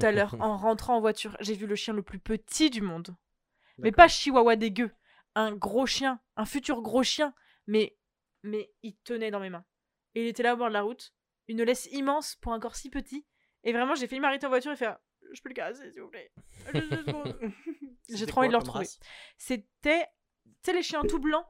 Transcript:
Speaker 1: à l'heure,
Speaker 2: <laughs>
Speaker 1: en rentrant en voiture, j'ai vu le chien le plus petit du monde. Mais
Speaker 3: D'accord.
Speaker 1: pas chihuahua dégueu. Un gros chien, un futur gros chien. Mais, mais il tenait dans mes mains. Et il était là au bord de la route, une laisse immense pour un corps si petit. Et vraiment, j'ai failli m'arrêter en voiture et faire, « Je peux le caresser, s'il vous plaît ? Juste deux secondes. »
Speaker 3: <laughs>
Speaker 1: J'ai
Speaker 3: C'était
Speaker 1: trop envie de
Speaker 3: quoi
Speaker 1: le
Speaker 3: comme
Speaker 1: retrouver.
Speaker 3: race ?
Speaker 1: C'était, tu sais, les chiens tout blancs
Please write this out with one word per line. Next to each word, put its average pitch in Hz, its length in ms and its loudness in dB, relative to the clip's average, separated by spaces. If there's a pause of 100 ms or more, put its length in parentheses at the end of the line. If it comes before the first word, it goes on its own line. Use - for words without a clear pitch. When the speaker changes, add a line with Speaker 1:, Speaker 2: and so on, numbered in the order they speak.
Speaker 1:
à 214 100 4
l'heure, 202 240 0
Speaker 2:
<laughs> - 40 -8
Speaker 1:
en 214 160 0
rentrant 220 400 2
en 226 40 4
voiture, 214 400 0
j'ai 208 140 -4
vu 202 120 -8
le 208 80 -2
chien 214 200 -4
le 208 80 -2
plus - 180 -12
petit 240 500 0
du 233 120 -6
monde. 175 340 -6 (600)
Mais 220 120 2
Speaker 3:
D'accord. 339 140 12
Speaker 1:
pas 330 40 10
chihuahua 240 480 6
dégueu. 220 360 -2 (420)
Un 214 180 0
gros 208 340 0
chien, 262 340 -2 (160)
un 214 80 -2
futur 254 380 -4
gros 226 200 2
chien. 285 300 0 (340)
Mais, 214 300 2 (480)
mais 208 260 -8 (120)
il 214 120 -14 (100)
tenait 220 260 -4
dans 202 100 -4
mes 190 100 -8
mains. 175 140 -14 (500)
Et 233 80 -2
il 233 60 0
était 233 140 -4
là 240 120 4
au - 20 -2
bord 233 120 -2
de 214 40 -2
la 208 100 0
route, 226 300 -6 (360)
une 226 140 -2
laisse 247 300 0
immense 277 440 -2
pour - 160 -8
un 220 80 -6
corps 233 160 -10
si 262 140 -12
petit. 277 360 -10 (380)
Et 233 80 0
vraiment, 254 220 2
j'ai 254 120 -4
failli 262 140 -6
m'arrêter 277 260 0
en 262 40 -2
voiture 254 220 2
et 269 40 -6
faire, « - 220 -4 (340)
Je - 100 -20
peux - 60 -14
le 254 60 -14
caresser, - 360 -10
s'il - 120 -18
vous - 60 -18
plaît ? - 240 -20 (400)
Juste - 180 -4
deux 302 140 -6
secondes. » 294 360 -8
Speaker 3:
<laughs> 254 680 -12
Speaker 1:
J'ai 226 100 -10
Speaker 3:
C'était 220 80 -4
Speaker 1:
trop - 140 -2
envie 254 80 4
de 226 40 2
Speaker 3:
quoi 233 80 4
Speaker 1:
le - 40 -8
Speaker 3:
comme - 100 -8
Speaker 1:
retrouver. - 100 -4
Speaker 3:
race ? - 140 -16 (380)
Speaker 1:
C'était, 294 720 -2 (380)
tu - 60 -20 (140)
sais, 359 80 0
les 359 100 2
chiens 294 200 -4
tout - 160 0
blancs 302 320 0